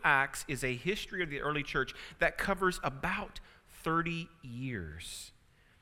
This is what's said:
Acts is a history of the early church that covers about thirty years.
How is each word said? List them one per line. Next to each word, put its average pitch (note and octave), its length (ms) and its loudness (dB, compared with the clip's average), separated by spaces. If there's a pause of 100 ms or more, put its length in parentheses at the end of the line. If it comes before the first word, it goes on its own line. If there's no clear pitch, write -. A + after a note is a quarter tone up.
Acts C#3 420 4
is C3 160 -2
a B2+ 140 2
history F#3 480 -2
of D#3+ 40 -2
the C#3 120 -6
early D3 240 0
church A3+ 280 0 (280)
that E3 180 4
covers F#3 460 2
about F3 560 -2 (420)
thirty E3 460 2 (140)
years. A#2 920 -6 (500)